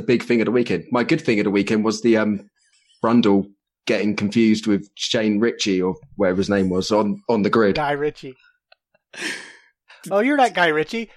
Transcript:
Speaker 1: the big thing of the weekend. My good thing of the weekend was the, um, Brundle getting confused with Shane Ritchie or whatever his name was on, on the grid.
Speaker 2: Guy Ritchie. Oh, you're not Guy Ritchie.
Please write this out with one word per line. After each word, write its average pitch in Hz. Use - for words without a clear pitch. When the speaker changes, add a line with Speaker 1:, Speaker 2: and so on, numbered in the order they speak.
Speaker 1:
the 110
big 120
thing 120
of 98
the 101
weekend. 113
My 120
good 123
thing 110
of 104
the 101
weekend 104
was 110
the, 113
um, 107
Brundle 104
getting 104
confused 110
with 101
Shane 107
Ritchie 107
or 90
whatever 92
his 98
name 95
was 92
on, 104
on 110
the 101
grid. 107
Speaker 2:
Guy 147
Ritchie. 147
Oh, 196
you're 277
not 233
Guy 175
Ritchie. 156